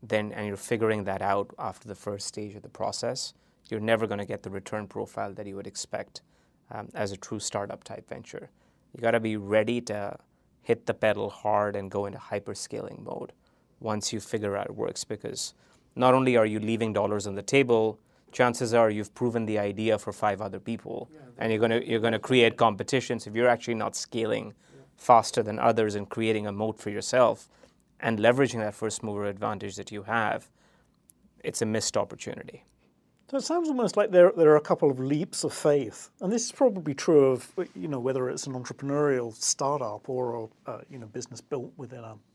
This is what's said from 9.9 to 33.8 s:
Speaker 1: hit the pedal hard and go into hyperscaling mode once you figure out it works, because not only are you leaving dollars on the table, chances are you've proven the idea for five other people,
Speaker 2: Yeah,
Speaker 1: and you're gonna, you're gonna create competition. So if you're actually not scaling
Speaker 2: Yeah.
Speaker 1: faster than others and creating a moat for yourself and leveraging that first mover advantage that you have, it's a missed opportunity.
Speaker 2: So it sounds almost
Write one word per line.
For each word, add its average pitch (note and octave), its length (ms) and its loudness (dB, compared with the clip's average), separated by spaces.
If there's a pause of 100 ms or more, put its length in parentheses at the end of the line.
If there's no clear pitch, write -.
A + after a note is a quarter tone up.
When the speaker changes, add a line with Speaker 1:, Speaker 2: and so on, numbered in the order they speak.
Speaker 1:
hit - 240 -2
the A2+ 80 -2
pedal G#2 340 0
hard G#2 480 0
and G2 140 -6
go G2+ 160 -2
into G2 120 -10
hyperscaling G#2 840 -8
mode - 300 -10 (460)
once G#2+ 340 -4
you G#2+ 60 -4
figure G#2 360 -4
out G2+ 120 -4
it G#2+ 60 -10
works, - 300 -6
because - 480 -8 (420)
not B2 200 6
only B2+ 240 6
are A2 80 6
you G#2+ 120 -2
leaving A2 360 -2
dollars G#2 320 0
on G2 80 -6
the G2 80 -8
table, A2+ 560 2 (340)
chances A#2+ 420 2
are A2+ 160 6
you've G#2 240 -6
proven A#2 320 -2
the G#2+ 120 -2
idea G#2 400 0
for G#2 140 -8
five G2+ 300 -2
other G2 160 -8
people, A2 520 -8
Speaker 2:
Yeah, - 100 -20 (180)
Speaker 1:
and A2+ 140 0
you're A2 80 2
gonna, A2+ 200 4
you're A#2 200 -2
gonna A2 180 2
create A#2 380 4
competition. A2+ 640 2
So G#2 100 -14
if G#2+ 60 -6
you're A#2+ 120 6
actually A#2+ 280 2
not G#2+ 200 -4
scaling A2 500 -4
Speaker 2:
Yeah. - 360 -20 (140)
Speaker 1:
faster A#2 460 6
than G#2+ 160 -4
others A2+ 360 2
and G2+ 140 -6
creating A2 380 0
a G#2 60 -4
moat G#2+ 260 -4
for - 120 -8
yourself A2+ 580 2 (500)
and A#2 200 -2
leveraging A#2+ 400 4
that G#2+ 160 -4
first - 280 -6
mover G2+ 220 -6
advantage G2+ 520 -6
that G2+ 140 -12
you G#2 120 -10
have, A2 480 -2 (960)
it's - 180 -4
a A2+ 40 0
missed A2 300 -2
opportunity. - 680 -6 (640)
Speaker 2:
So C#4 80 -2
it C4 60 -4
sounds E4 240 0
almost B3 280 0